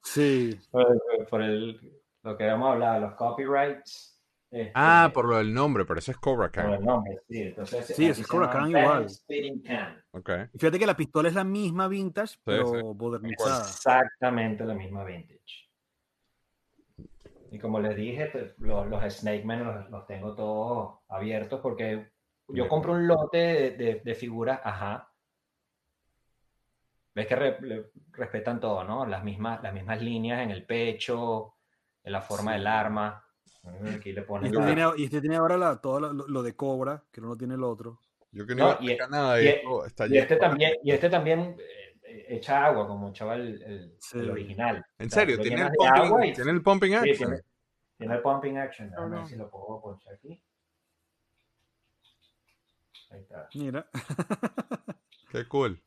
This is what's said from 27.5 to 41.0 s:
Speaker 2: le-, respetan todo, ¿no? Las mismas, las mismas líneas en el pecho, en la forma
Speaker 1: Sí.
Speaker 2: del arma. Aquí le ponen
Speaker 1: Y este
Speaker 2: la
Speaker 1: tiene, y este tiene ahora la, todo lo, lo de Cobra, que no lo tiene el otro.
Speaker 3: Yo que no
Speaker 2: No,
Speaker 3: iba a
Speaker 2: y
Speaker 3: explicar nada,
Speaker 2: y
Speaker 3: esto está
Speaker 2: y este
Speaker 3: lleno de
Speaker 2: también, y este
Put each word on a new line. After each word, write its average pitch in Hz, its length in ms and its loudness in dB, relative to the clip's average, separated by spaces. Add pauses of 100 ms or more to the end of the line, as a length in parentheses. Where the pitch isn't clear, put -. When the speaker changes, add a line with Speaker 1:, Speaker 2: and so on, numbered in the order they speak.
Speaker 2:
le-, 110 280 -10 (220)
respetan 117 480 -6
todo, 101 240 -2
¿no? 117 220 -4
Las 95 180 -6
mismas, 107 380 -6
las 98 100 -10
mismas 104 300 -8
líneas 117 400 -4
en 113 80 -4
el 92 160 -10
pecho, 117 880 -4 (500)
en 98 80 -8
la 95 80 -4
forma 104 320 -4
Speaker 1:
Sí. 104 60 0
Speaker 2:
del 98 80 -2
arma. 107 580 -2 (720)
Aquí 98 160 -12
le 98 100 -10
ponen 101 220 -6
Speaker 1:
Y 131 40 -2
este 107 120 2
Speaker 2:
la 147 60 4
Speaker 1:
tiene, 160 320 4
y 147 60 -2
este 143 180 -4
tiene 156 140 0
ahora 165 200 4
la, 165 240 2
todo 135 180 -2
lo, 147 140 -4
lo 139 300 -4
de 120 120 -6
Cobra, 139 560 -4
que - 120 -18
no 113 60 -10
lo 120 80 -8
tiene 127 180 -8
el 131 100 -4
otro. 117 360 -8 (320)
Speaker 3:
Yo 104 140 -12
que 123 80 -4
no 131 100 4
Speaker 2:
No, 180 40 8
Speaker 3:
iba - 100 4
a 123 40 -8
Speaker 2:
y 127 80 -4
Speaker 3:
explicar 123 200 -2
nada, 131 320 4
Speaker 2:
y - 60 10
Speaker 3:
esto 131 380 2
está - 200 -4
Speaker 2:
y 135 120 8
este 135 160 6
Speaker 3:
lleno 160 80 6
de 175 60 8
Speaker 2:
también, 151 240 4 (120)
y 143 80 2
este 151 160 4